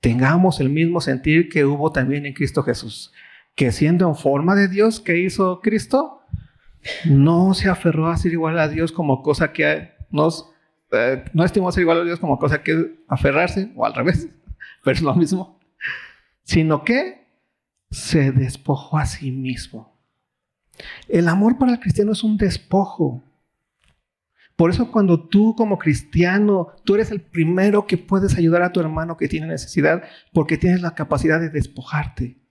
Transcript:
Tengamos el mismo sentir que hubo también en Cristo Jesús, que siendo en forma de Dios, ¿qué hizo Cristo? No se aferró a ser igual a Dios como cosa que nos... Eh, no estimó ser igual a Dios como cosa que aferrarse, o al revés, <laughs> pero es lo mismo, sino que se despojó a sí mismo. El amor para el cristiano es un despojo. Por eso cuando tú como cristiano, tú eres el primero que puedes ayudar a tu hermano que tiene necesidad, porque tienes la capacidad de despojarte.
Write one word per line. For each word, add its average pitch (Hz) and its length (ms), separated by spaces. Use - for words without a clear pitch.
Tengamos 139 600
el 135 80
mismo 165 320
sentir 156 480
que 156 160
hubo 147 260
también 143 360
en 135 80
Cristo 139 280
Jesús, - 500
que 123 180
siendo 175 340
en 156 80
forma 143 400
de 202 140
Dios, 214 320
¿qué 170 180
hizo 185 440
Cristo? 240 580
No 165 480
se 190 160
aferró 160 380
a 170 80
ser 165 160
igual 160 260
a 156 100
Dios 160 240
como 139 300
cosa 151 300
que 156 400
nos... 156 400
Eh, 123 420
no 165 120
estimó 185 280
ser 185 100
igual 170 180
a 175 40
Dios 170 160
como 147 180
cosa 147 240
que - 460
aferrarse, 170 640
o 113 120
al 113 80
revés, 320 340
<laughs> - 280
pero 262 100
es - 80
lo 180 120
mismo, 185 440
sino 156 420
que 285 420
se 139 420
despojó 135 680
a - 80
sí - 240
mismo. 127 680
El 170 200
amor 208 280
para 247 160
el 240 80
cristiano 208 320
es - 100
un 214 140
despojo. 185 880
Por 170 140
eso 226 220
cuando 190 260
tú 220 280
como 208 220
cristiano, 180 880
tú 202 100
eres 220 160
el 208 100
primero 185 680
que 180 120
puedes 196 380
ayudar 170 260
a 180 100
tu 185 80
hermano 160 360
que - 120
tiene 160 180
necesidad, 160 580
porque 160 260
tienes 180 240
la 170 120
capacidad 156 460
de 160 100
despojarte. 131 880